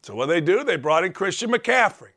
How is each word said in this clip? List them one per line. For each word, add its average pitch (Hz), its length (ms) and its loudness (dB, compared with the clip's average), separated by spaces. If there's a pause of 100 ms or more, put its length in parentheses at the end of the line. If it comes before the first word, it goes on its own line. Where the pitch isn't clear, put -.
So 104 120 -14
what 131 120 -2
they 170 120 2
do, 185 240 2
they 208 140 0
brought 156 260 2
in 190 80 -2
Christian 196 400 -4
McCaffrey. 233 640 0